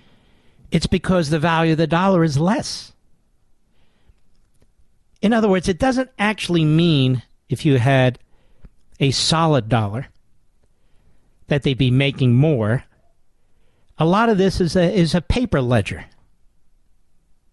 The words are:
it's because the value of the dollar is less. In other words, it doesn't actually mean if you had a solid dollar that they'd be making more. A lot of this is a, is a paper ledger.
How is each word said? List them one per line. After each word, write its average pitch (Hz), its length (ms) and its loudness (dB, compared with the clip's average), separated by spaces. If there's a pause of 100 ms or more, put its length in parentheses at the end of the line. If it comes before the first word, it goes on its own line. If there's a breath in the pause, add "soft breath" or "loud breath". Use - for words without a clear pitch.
(720 soft breath)
it's 165 160 -2
because 180 420 -2
the 156 100 -2
value 165 340 0
of 151 60 -2
the 165 80 0
dollar 170 380 2
is 143 140 0
less. - 560 -4 (2250)
In 214 140 2
other 220 160 2
words, 185 180 0
it 175 100 -2
doesn't 262 300 0 (100)
actually 185 460 -2
mean 151 580 2 (280)
if 139 160 -4
you 139 100 4
had 127 420 2 (800 soft breath)
a 139 120 0
solid 151 580 0
dollar 113 380 -2 (1400)
that 143 140 -2
they'd 135 140 -2
be 123 140 2
making 127 440 2
more. 127 480 0 (1160)
A 156 80 -2
lot 214 240 2
of 208 80 0
this 190 200 0
is 170 160 -2
a, 180 160 2
is 175 240 0
a 180 60 2
paper 226 400 -2
ledger. 120 460 -2 (1500)